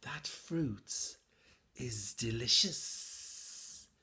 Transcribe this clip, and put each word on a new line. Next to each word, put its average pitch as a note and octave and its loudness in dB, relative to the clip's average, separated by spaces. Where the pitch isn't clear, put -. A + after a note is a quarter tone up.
That - -8
fruit - -2
is A2 -4
delicious - 2